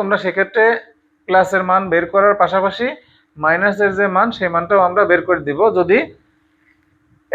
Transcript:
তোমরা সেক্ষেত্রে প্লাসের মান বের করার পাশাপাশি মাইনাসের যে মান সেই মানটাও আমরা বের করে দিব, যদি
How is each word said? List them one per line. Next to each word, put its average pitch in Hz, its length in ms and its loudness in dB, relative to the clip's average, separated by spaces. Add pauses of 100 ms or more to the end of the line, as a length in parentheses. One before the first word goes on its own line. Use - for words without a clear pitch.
তোমরা 196 240 -2
সেক্ষেত্রে 190 400 0 (640)
প্লাসের 185 440 2
মান 190 120 2 (100)
বের 170 200 0
করার 202 300 4
পাশাপাশি 190 440 -2 (500)
মাইনাসের 190 640 0
যে 202 80 0 (100)
মান 220 200 2
সেই 185 180 -4
মানটাও 175 340 0
আমরা 190 220 0
বের 175 180 2
করে 175 200 0
দিব, 143 120 -4 (180)
যদি 180 200 2 (1400)